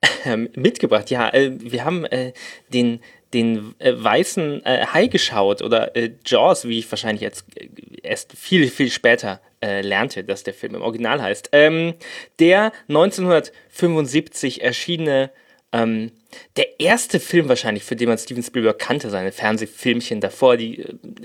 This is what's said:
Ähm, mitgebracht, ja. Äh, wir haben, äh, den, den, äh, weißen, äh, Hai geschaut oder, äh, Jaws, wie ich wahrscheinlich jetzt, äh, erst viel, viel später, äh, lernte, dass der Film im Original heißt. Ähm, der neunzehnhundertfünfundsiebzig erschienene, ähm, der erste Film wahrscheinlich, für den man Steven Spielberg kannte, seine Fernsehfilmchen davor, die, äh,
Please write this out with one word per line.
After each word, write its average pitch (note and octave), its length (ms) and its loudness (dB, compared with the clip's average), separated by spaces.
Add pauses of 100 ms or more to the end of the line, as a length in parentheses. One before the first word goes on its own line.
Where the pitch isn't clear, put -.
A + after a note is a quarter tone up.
(260)
Ähm, A#2 300 -2
mitgebracht, B2+ 540 2
ja. A#2+ 240 0
Äh, C3+ 260 2
wir A#2+ 260 -8
haben, E3+ 200 -2
äh, B2+ 280 -6 (380)
den, A#2+ 280 0 (340)
den, A2+ 460 0
äh, B2+ 160 4
weißen, C#3+ 680 0
äh, B2 300 0
Hai F#3+ 140 4
geschaut G2+ 560 0
oder, A2+ 320 0
äh, A#2 160 -2 (120)
Jaws, A#2+ 440 4
wie A#2 100 -4
ich A2+ 140 -8
wahrscheinlich G#2+ 300 -4
jetzt, G#2+ 240 -8 (100)
äh, - 140 -20 (340)
erst - 300 -8
viel, E3+ 340 2
viel B2 240 -2
später, A#2 500 0 (180)
äh, G2 220 -4
lernte, G2+ 420 -2
dass G2 200 -8
der G2 100 -8
Film - 220 -12
im G#2+ 80 -10
Original A#2 360 -2
heißt. G#2 320 -6
Ähm, D#3+ 440 4 (440)
der G3 320 6 (160)
neunzehnhundertfünfundsiebzig D#3 1700 0
erschienene, C3+ 680 -2 (400)
ähm, A2+ 400 -2 (460)
der - 220 -2
erste F#3+ 400 2
Film E3 300 0
wahrscheinlich, A2 340 -2
für - 120 -8
den A#2 120 -2
man A2+ 120 0
Steven A#2+ 240 -8
Spielberg A2+ 340 0
kannte, C3 320 -6
seine G2 220 -4
Fernsehfilmchen A2 920 -4
davor, A#2+ 360 4
die, A2+ 240 -10
äh, - 140 -14 (300)